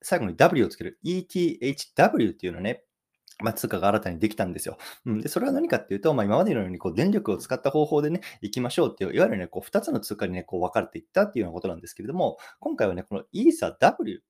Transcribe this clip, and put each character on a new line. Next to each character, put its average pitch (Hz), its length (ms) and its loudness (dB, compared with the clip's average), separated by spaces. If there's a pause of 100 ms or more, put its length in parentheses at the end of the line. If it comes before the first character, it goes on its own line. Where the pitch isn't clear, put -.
最 180 180 0
後 110 80 -2
に 82 100 -6
ダ 156 100 8
ブ - 80 4
リ 123 60 6
ュ - 20 8
ー 87 40 2
を - 20 -2
つ - 80 -16
け - 80 -10
る、 - 180 -12
イ 175 160 -2
ー - 40 -8
テ 180 160 -4
ィ 170 200 0
ー 123 60 -4
エ - 20 2
イ 143 80 -2
チ - 180 -12
ダ 175 140 6
ブ 247 120 2
リ 107 80 6
ュ - 20 4
ー - 20 -6
っ - 40 -8
て 90 120 -8
い 85 40 -4
う - 20 -8
の 87 80 -8
ね、 - 240 -4 (540)
ま 113 120 -2
あ、 - 20 -4
通 - 140 -4
貨 92 140 -2
が 101 80 4
新 107 100 4
た 95 100 -4
に 82 100 -6
で 107 100 2
き - 80 -12
た 101 80 0
ん 90 80 -4
で - 60 -8
す - 100 -8
よ。 - 80 -12 (280)
う 123 60 -2
ん。 107 80 0
で、 127 80 -4
そ 170 140 0
れ 262 60 0
は 277 40 0
何 302 160 0
か - 80 0
っ - 100 -2
て - 80 -4
い 98 40 -2
う - 20 -2
と、 156 140 2
ま 117 100 2
あ、 - 20 2
今 104 120 4
ま 185 80 4
で 196 80 2
の 113 80 0
よ 92 60 -2
う - 20 -6
に 90 80 -8
こ 92 140 -4
う - 20 -6
電 165 180 2
力 185 220 0
を - 40 -2
使 - 160 -6
っ 127 60 -4
た 139 100 0
方 151 160 4
法 147 160 2
で 151 80 2
ね、 180 120 -2 (180)
行 104 140 -6
き 127 80 -2
ま 123 80 -2
し - 100 -2
ょ 170 60 6
う 113 80 -2
っ - 20 -16
て - 80 -4
い 92 80 -4
う、 - 20 -6
い 110 60 2
わ 185 60 6
ゆ 220 60 2
る 98 60 -2
ね、 90 100 -4
こ 90 120 -8
う - 20 -14
二 208 200 -2
つ 320 100 -6
の 113 80 0
通 - 160 -8
貨 101 100 -4
に 90 60 -2
ね、 90 120 -6
こ 92 160 -4
う - 20 0
分 90 80 0
か 110 100 0
れ 87 80 -2
て - 100 -14
い 80 40 -12
っ - 20 -20
た 196 200 2
っ 202 100 -4
て 123 60 -2
い - 20 2
う - 20 2
よ 87 60 -4
う - 20 -12
な - 20 -12
こ 90 60 -6
と 95 80 -4
な 87 80 -4
ん 82 60 -16
で 113 60 -18
す - 60 -16
け - 100 -14
れ - 40 -10
ど 139 60 -8
も、 175 240 0 (240)
今 294 160 -4
回 110 100 2
は 92 60 0
ね、 92 100 -6
こ - 120 -10
の 92 80 -6 (100)
イ 240 160 4
ー - 20 0
サ - 260 -4
ダ - 140 6
ブ - 140 -6
リ 95 140 -8
ュ - 0 -
ー - 100 -20